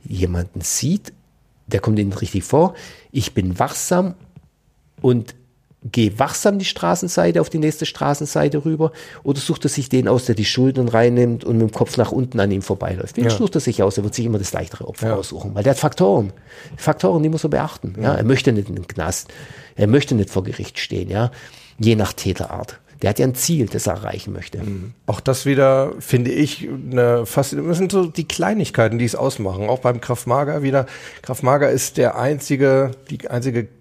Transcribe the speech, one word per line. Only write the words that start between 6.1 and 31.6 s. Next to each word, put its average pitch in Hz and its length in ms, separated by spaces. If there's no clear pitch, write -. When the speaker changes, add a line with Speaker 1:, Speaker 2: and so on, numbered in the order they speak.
Speaker 1:
wachsam 143 400
die 190 80
Straßenseite 170 760
auf 160 80
die 165 100
nächste 156 260
Straßenseite 147 800
rüber. 160 260
Oder 139 160
sucht - 260
er 139 40
sich 139 180
den 127 200
aus, 123 180
der 120 80
die 104 120
Schultern 131 420
reinnimmt 120 560
und 117 140
mit 113 120
dem - 20
Kopf - 260
nach 113 140
unten 127 280
an 101 100
ihm 98 140
vorbeiläuft? 92 540
Wen 240 80
Speaker 2:
Ja. 117 60
Speaker 1:
sucht 190 240
er 151 60
sich 113 220
aus? 101 140
Er 104 60
wird 104 120
sich 113 100
immer 110 140
das 95 140
leichtere - 340
Opfer - 220
Speaker 2:
Ja. 110 60
Speaker 1:
aussuchen, 98 380
weil 101 100
der 131 80
hat 127 80
Faktoren. 156 540
Faktoren, 185 440
die 156 80
muss 160 140
er 156 60
beachten. 135 480
Ja, 113 60
Speaker 2:
Ja. 131 120
Speaker 1:
er - 80
möchte 127 280
nicht 104 180
in - 60
den 90 120
Knast. - 440
Er 104 120
möchte 110 280
nicht 98 140
vor 92 140
Gericht - 360
stehen, 95 300
ja. 110 220
Je 113 180
nach 104 180
Täterart. - 680
Der 98 80
hat 107 80
ja 131 80
ein 127 80
Ziel, 143 320
das - 180
er 95 80
erreichen 98 400
möchte. 95 300
Speaker 2:
Mhm. 101 300
Auch - 140
das - 260
wieder, 135 540
finde 120 320
ich, - 360
eine 123 600
Faszination. 143 420
Das 165 80
sind 185 140
so 190 140
die 160 220
Kleinigkeiten, 170 680
die 120 80
es 113 100
ausmachen. 104 540
Auch 127 100
beim 123 220
Krav - 240
Maga 143 380
wieder. 135 240
Krav - 220
Maga 139 240